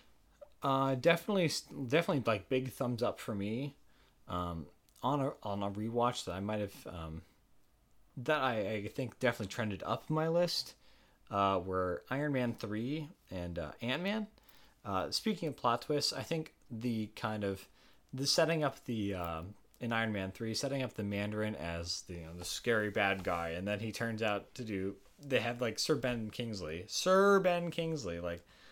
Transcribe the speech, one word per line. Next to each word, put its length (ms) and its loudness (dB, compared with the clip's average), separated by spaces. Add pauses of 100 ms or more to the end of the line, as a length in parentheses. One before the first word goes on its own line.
(640)
uh, 320 4
definitely, 480 4
s-, 160 0 (260)
definitely, 400 2
like, 220 2
big 240 2
thumbs 280 -2
up 200 0
for 140 -4
me, 420 -4 (500)
um, 380 -2 (380)
on 180 2
a, 120 0 (100)
on 200 -2
a 80 0
rewatch 540 0
that 80 -4
I 80 -4
might 200 -2
have, 260 -6
um, 360 -8 (920)
that 240 0
I, 140 2 (220)
I 120 -4
think 300 -6
definitely 340 2
trended 320 -2
up 240 -2
my 200 2
list, 440 2 (580)
uh, 320 4
were 460 0
Iron 240 0
Man 260 2
three 520 -4 (200)
and, 280 -4
uh, 140 -4 (100)
Ant-Man. 440 -2 (560)
Uh, 280 0
speaking 380 0
of 80 -6
plot 260 2
twists, 320 0
I 80 -6
think 320 -4 (160)
the 460 -2
kind 280 -2
of, 240 -2 (460)
the 120 -2
setting 380 4
up 220 -2
the, 280 0
um, 400 -4 (260)
in 120 -2
Iron 200 2
Man 180 -2
three, 240 -4
setting 280 -2
up 120 -4
the 100 -4
Mandarin 500 0
as 540 -4
the, 60 -8
you 60 -8
know, 180 -10
the 80 -10
scary 420 2
bad 360 2
guy, 260 0
and 180 -4
then 120 0
he 120 -4
turns 300 -2
out 320 0
to 100 -8
do, 320 -2 (260)
they 180 2
have, 200 -2
like, 180 0
Sir 180 2
Ben 340 -2
Kingsley, 560 -6
Sir 540 6
Ben 300 2
Kingsley, 500 -2
like, 220 -4 (300)